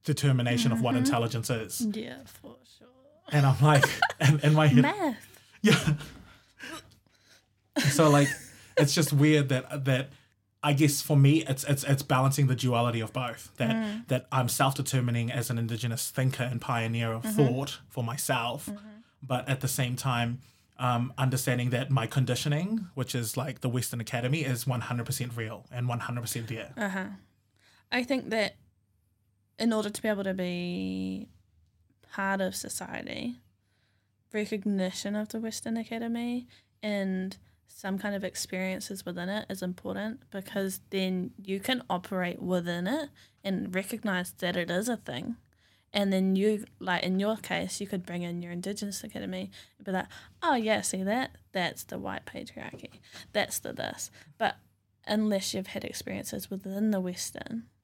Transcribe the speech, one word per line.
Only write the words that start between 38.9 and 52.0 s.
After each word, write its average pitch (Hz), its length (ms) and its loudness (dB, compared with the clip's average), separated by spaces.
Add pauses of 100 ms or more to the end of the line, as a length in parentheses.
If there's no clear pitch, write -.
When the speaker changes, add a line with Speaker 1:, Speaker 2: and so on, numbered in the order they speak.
Speaker 2:
within 175 240 -6
it 208 220 -6
is 190 120 -8
important, 190 580 -6 (100)
because 196 500 -4 (100)
then 185 420 -2 (100)
you 190 160 -4
can 254 320 -2
operate 180 500 -4
within 175 460 -2
it 285 220 -2 (340)
and 190 320 -4
recognize 196 640 -4
that 175 180 -2
it 170 140 -2
is 190 180 0
a 240 80 -2
thing. 175 400 -8 (560)
And 202 200 2
then 190 240 4
you, 214 300 2 (140)
like, 180 220 -2
in 185 160 0
your 208 200 0
case, 185 420 -4
you 202 60 -6
could 185 180 -6
bring 175 180 -6
in 175 200 -6
your 175 100 -10
Indigenous 196 500 -6
Academy 190 480 -8 (280)
and - 80 -16
be 190 60 -4
like, 185 160 -2 (340)
"Oh, 320 120 4
yeah, 214 280 2
see 190 220 -4
that? 233 320 -2 (160)
That's 180 320 -4
the - 140 -10
white - 280 -8